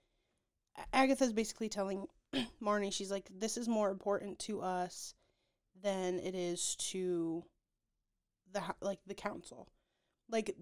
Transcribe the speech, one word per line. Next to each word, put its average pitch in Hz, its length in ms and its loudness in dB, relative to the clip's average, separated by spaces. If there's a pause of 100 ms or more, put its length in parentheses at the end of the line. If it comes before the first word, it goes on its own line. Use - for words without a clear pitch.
(760)
A-, - 200 -2
Agatha's 262 360 6
basically 220 360 0
telling 196 380 -2 (260)
<clears throat> 247 300 -4
Marnie, 208 300 2
she's 196 180 -4
like, 196 180 -2 (100)
"This 214 180 0
is 240 120 -2
more 214 220 4
important 202 500 -2
to 208 200 -4
us 180 540 -2 (680)
than 185 380 2
it 185 140 -2
is 175 420 0
to 170 680 0 (1080)
the 202 80 0
hou-, 175 200 -4
like, 190 260 -2
the 196 80 -8
council. 170 540 -6 (600)
Like, 220 320 2